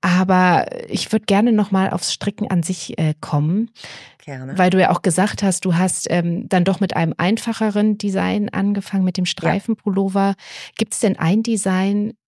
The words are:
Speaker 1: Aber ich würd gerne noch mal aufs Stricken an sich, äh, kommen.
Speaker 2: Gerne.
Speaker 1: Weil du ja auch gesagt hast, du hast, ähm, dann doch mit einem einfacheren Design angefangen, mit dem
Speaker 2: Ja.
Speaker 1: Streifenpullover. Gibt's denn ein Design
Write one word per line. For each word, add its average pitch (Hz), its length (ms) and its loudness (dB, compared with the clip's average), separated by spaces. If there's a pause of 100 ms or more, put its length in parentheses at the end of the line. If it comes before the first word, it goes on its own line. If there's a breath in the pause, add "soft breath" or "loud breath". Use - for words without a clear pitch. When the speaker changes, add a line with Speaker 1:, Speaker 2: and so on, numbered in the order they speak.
Speaker 1:
Aber 180 640 4 (220)
ich - 240 -4
würd 220 140 0
gerne 214 260 4
noch 208 180 2
mal 190 200 2
aufs - 220 -4
Stricken - 380 -6
an 175 120 2
sich, - 360 -8
äh, 156 220 0
kommen. 165 500 0 (540 loud breath)
Speaker 2:
Gerne. 135 340 -10
Speaker 1:
Weil 180 120 6
du 185 100 4
ja - 100 4
auch - 120 2
gesagt 180 400 0
hast, 196 220 0
du 180 120 2
hast, 185 340 0
ähm, 170 380 -2
dann 180 160 2
doch 185 160 0
mit 185 160 -2
einem 165 200 0
einfacheren 214 840 0
Design 190 520 -2
angefangen, 196 540 0
mit 185 120 0
dem 185 80 0
Speaker 2:
Ja. 175 60 -2
Speaker 1:
Streifenpullover. 196 1040 0 (420 loud breath)
Gibt's - 240 -4
denn 190 180 0
ein 196 240 2
Design 202 680 0 (160)